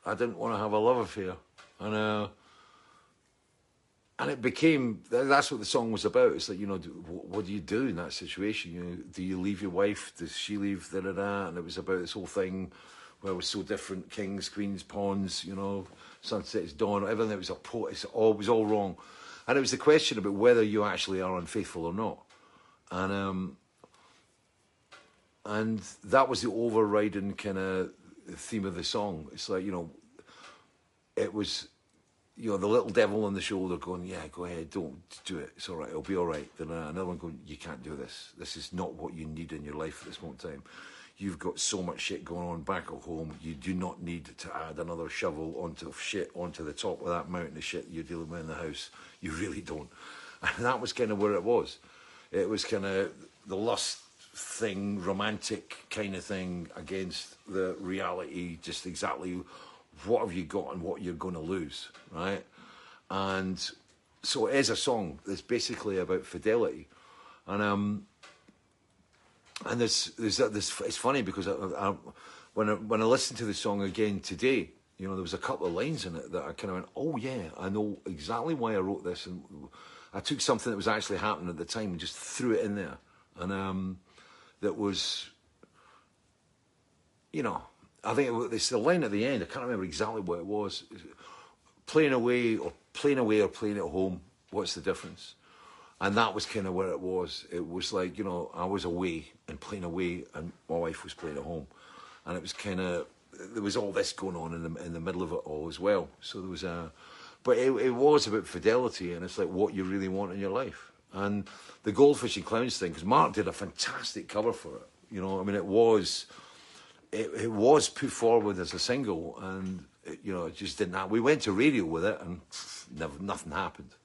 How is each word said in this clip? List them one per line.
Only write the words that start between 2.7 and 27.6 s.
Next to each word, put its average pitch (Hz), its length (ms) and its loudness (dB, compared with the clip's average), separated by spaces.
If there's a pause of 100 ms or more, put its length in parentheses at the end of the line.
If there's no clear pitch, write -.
and - 120 -2
it 135 100 -4
became, 131 720 4
tha-, 123 140 4
that's 139 260 6
what 120 100 -4
the 104 60 -6
song 117 260 2
was 104 140 0
about. 117 260 8
It's - 160 -4
like, 95 100 -4
you 101 80 -4
know, 98 120 -2
do, 82 120 -8
wh-, 87 400 -12
what 104 140 -2
do 92 80 -6
you 101 80 -4
do 107 280 0
in 90 80 -2
that 85 180 -6
situation? 92 580 -4
You 87 100 -6
know, 87 140 -6 (160)
do 95 100 -6
you 92 160 0
leave 95 220 0
your 98 100 -2
wife? 101 460 2
Does 85 180 -8
she - 220 -4
leave? 98 340 -2
Da, 95 100 -2
da, 95 120 -2
da. 98 360 0
And 85 100 -6
it 85 60 -4
was 85 120 -8
about 92 240 0
this 82 120 -4
whole 95 140 -6
thing. 92 460 -2 (500)
where 98 100 -2
it 90 40 0
was 87 100 -4
so 101 160 -2
different, 92 480 -4
kings, 98 380 -4
queens, 101 340 -4
pawns, 98 640 -2
you 98 100 -8
know, 98 320 -4 (340)
sunsets, - 520 -4
dawn, 101 360 2
everything. 110 240 2
It 101 60 -2
was 92 120 -8
a 90 40 -2
po-, - 320 -6
it's - 180 -6
all, 110 280 6
it 101 60 4
was 107 100 0
all 113 180 6
wrong. 101 300 2 (500)
And 127 100 6
it 139 40 8
was 120 100 2
the 127 60 0
question 151 420 8
about 101 160 2
whether 117 280 10
you 107 220 4
actually 95 360 0
are 92 180 0
unfaithful 87 480 -4
or 85 80 -2
not. 101 240 -2 (720)
And, 95 220 0
um, 95 440 -2 (1900)
and 107 360 0 (240)
that 127 240 6
was 113 140 0
the 117 80 2
overriding 107 840 4
kinda 95 560 -2 (420)